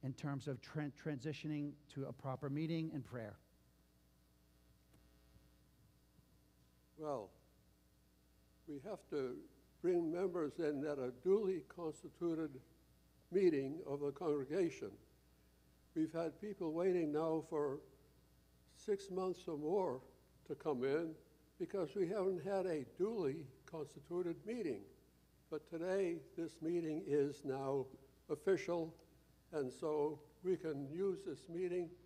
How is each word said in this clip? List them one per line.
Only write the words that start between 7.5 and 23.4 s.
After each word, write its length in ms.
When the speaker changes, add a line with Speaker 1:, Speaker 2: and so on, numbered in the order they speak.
Speaker 2:
we 140
have 300
to 280
bring 280
members 480
in 280
at 120
a 140
duly 460
constituted 920
meeting 560
of 140
the 100
congregation. 800
We've 180
had 280
people 320
waiting 400
now 360
for 320
six 360
months 360
or 120
more 420
to 80
come 280
in 320
because 360
we 140
haven't 340
had 240
a 180
duly 500